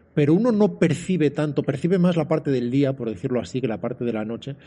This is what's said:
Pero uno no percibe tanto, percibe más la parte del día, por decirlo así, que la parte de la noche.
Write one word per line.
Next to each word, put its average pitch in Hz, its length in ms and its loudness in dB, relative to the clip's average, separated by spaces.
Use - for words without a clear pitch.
Pero 147 180 4
uno 233 180 4
no 208 280 2
percibe 156 500 2
tanto, 147 340 -2
percibe 170 360 0
más 175 180 4
la 160 100 0
parte 151 220 0
del 120 220 0
día, 135 220 2
por 120 160 -6
decirlo 120 300 -4
así, 123 220 -6
que 127 60 0
la 107 120 -4
parte 123 240 -6
de 117 100 -2
la 107 120 -4
noche. 113 300 -10